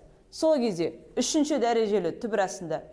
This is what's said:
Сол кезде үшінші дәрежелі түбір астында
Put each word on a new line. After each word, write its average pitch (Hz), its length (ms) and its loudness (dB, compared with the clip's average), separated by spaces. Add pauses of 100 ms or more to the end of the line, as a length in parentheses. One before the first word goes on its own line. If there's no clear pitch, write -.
(320)
Сол 320 240 2
кезде 190 380 0 (260)
үшінші 294 400 2
дәрежелі 214 560 2
түбір 202 300 -2
астында 160 460 -6